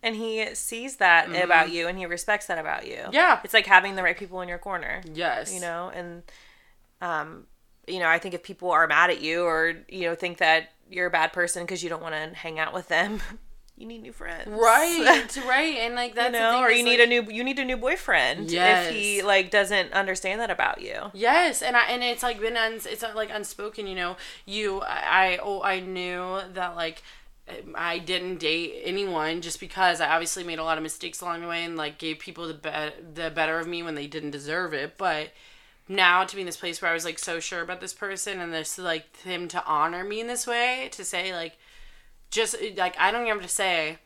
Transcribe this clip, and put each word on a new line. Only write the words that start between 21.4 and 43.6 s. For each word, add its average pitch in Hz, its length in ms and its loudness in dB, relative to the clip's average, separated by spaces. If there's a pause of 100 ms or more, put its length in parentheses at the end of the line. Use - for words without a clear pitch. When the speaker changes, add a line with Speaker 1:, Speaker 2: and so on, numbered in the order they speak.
Speaker 2:
and 247 140 0
I, 240 140 6
and 247 140 -2
it's, 240 200 -2
like, 233 160 -2
been 226 160 -2
uns-, 226 300 -2
it's, 220 180 -8
uh, 226 120 -8
like, 214 160 -4
unspoken, 208 560 -8
you 190 80 -8
know. 180 200 -4 (300)
You, 196 360 -4
I, 185 520 2
I, 180 100 -2
oh, 196 180 -4
I 190 200 0
knew 185 580 -6 (140)
that, 180 220 -6
like, 165 280 -6 (720)
I 170 240 -2
didn't 180 380 -4
date 160 480 -2
anyone 175 560 -2
just 165 180 -8
because 180 420 0
I 151 80 2
obviously 165 340 0
made 165 140 -8
a 160 60 -6
lot 160 140 0
of 156 60 -4
mistakes 160 380 -10
along 170 200 -6
the 170 60 -10
way 170 180 -4
and, 170 100 -8
like, 151 240 -6
gave 156 200 -6
people 170 280 -12
the 160 80 -8
be-, 151 480 -8 (100)
the 165 160 -6
better 160 300 0
of 165 80 -6
me 170 160 -6
when 165 120 -6
they 147 120 -8
didn't 151 240 -8
deserve 156 420 -4
it. 143 240 -6
But 160 340 -2 (580)
now 185 340 4
to 185 120 -6
be 196 60 -8
in 185 60 -6
this 165 100 -10
place 170 240 -8
where 175 80 2
I 165 40 2
was, 165 120 -2
like, 165 140 -6
so 165 220 -6
sure 175 200 -6
about 180 200 -8
this 185 120 -12
person 196 460 -8
and 170 140 -6
this, 156 240 -6
like, 220 400 -4
him 180 320 -6
to 175 160 -4
honor 165 400 0
me 208 160 -6
in 233 60 -6
this 240 200 -4
way, 247 460 0
to 196 100 -14
say, 185 320 -4
like, 165 220 -8 (760)
just, 220 240 0 (200)
like, 180 240 -2
I 190 120 4
don't 233 160 -2
even 220 100 2
have 180 100 -10
to - 80 -6
say 165 500 0